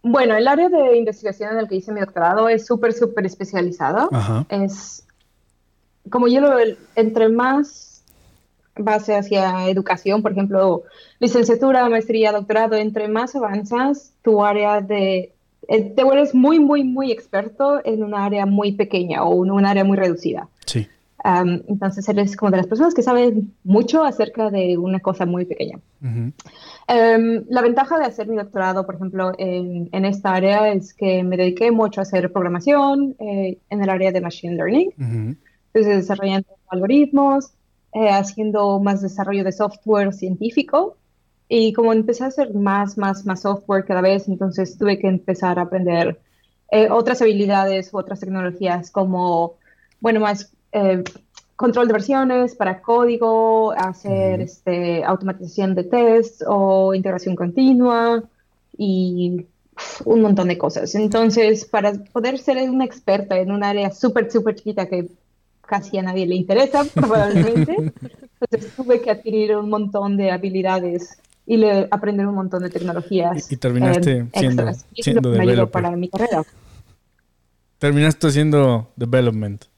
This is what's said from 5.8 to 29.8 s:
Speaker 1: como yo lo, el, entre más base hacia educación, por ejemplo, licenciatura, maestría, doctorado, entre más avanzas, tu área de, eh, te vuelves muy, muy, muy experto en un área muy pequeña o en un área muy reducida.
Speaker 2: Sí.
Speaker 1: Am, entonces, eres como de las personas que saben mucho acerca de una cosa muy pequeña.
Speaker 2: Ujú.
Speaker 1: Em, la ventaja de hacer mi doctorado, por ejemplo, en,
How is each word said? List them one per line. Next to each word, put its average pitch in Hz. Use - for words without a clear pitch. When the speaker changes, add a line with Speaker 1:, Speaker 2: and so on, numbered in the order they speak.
Speaker 1:
como 247
yo 254
lo, 285
el, 220
entre 220
más 262
base 208
hacia 190
educación, 190
por 208
ejemplo, 190
licenciatura, 240
maestría, 220
doctorado, 214
entre 214
más 247
avanzas, 240
tu 214
área 208
de, 190
eh, 220
te 262
vuelves 277
muy, 285
muy, 285
muy 254
experto 220
en 220
un 208
área 202
muy 202
pequeña 185
o 180
en 190
un 196
área 196
muy 196
reducida. -
Speaker 2:
Sí. -
Speaker 1:
Am, 175
entonces, 196
eres 202
como 202
de 196
las 185
personas 302
que 240
saben 247
mucho 240
acerca 220
de 180
una 185
cosa 185
muy 180
pequeña. -
Speaker 2:
Ujú. 117
Speaker 1:
Em, 226
la 247
ventaja 269
de 285
hacer 220
mi 220
doctorado, 190
por 190
ejemplo, 185
en, 180